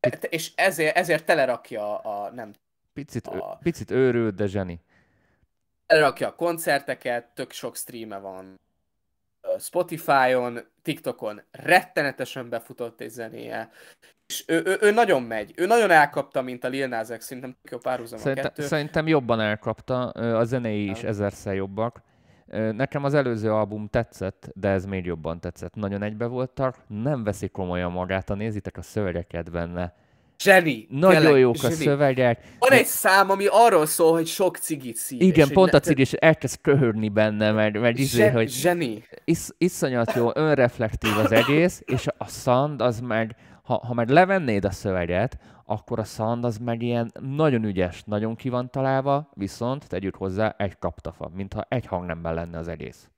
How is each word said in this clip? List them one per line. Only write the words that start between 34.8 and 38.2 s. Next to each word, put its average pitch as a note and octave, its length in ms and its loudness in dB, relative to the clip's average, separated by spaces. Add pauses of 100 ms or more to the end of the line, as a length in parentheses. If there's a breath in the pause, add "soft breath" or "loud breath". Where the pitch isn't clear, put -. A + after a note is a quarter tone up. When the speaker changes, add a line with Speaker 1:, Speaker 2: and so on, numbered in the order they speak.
Speaker 2:
szív, - 260 -6
Speaker 1:
Igen, D#3+ 260 8
Speaker 2:
és D3 40 -2
Speaker 1:
pont F#3 180 6
Speaker 2:
hogy D3 100 8
Speaker 1:
a - 20 -16
cigis C3+ 300 2
elkezd - 480 2
köhögni A#2 480 2
benne, G#2+ 440 2
mert, G#2+ 280 2
mert A#2+ 180 2
izé, C3 240 2